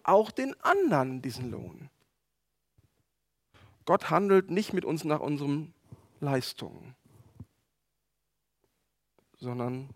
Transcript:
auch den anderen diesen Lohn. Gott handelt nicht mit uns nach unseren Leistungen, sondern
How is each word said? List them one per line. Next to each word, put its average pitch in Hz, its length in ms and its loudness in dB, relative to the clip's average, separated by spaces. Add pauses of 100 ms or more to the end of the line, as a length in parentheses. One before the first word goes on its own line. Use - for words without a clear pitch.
auch 208 280 6
den 269 320 -4
anderen 151 600 2
diesen 123 280 -8
Lohn. 95 380 -12 (2000)
Gott - 240 2
handelt 190 400 4
nicht 196 240 0
mit 185 100 -2
uns 156 200 -2
nach 151 160 0
unseren 147 520 -4 (480)
Leistungen, 127 720 -6 (2500)
sondern 123 580 -6